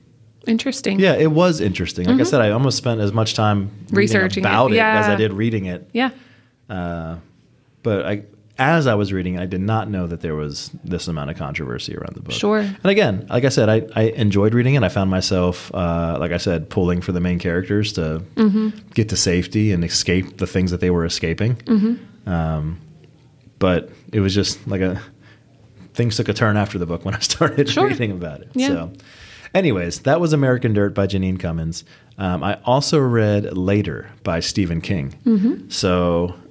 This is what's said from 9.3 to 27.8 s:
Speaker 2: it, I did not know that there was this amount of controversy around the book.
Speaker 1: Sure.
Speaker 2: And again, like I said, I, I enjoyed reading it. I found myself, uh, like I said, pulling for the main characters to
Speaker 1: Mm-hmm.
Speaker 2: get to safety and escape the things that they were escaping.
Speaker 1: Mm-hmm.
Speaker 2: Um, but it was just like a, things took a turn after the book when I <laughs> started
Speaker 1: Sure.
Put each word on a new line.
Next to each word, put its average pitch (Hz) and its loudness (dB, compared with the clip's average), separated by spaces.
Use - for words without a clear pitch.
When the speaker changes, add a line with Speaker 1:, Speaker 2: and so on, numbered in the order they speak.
Speaker 2:
it, 90 -4
I 90 -4
did 90 -4
not 107 -2
know 92 -4
that 82 -8
there 80 -6
was 76 -8
this 85 -6
amount 76 -6
of 82 -8
controversy 71 -8
around - -10
the - -14
book. - -12
Speaker 1:
Sure. 208 0
Speaker 2:
And 196 -4
again, 180 2
like 123 2
I 135 4
said, 113 4
I, 110 2
I 113 2
enjoyed 104 2
reading 123 4
it. 135 4
I 92 4
found 95 0
myself, 90 0
uh, 85 0
like 80 -2
I 87 0
said, 82 -2
pulling 87 0
for 90 -4
the 87 -2
main 87 0
characters 95 0
to 80 -4
Speaker 1:
Mm-hmm. 214 2
Speaker 2:
get 110 2
to 95 -2
safety 101 2
and 85 0
escape - -2
the 92 -2
things 92 0
that 87 -2
they 90 2
were 85 2
escaping. 85 -2
Speaker 1:
Mm-hmm. - -2
Speaker 2:
Um, 80 -2
but 90 0
it 110 2
was 95 2
just - -2
like 95 -4
a, 92 -2
things 117 0
took 110 0
a 101 0
turn 107 2
after 101 -2
the 87 -2
book 85 -6
when 95 -4
I 110 -6
<laughs> - -16
started - 0
Speaker 1:
Sure. 370 2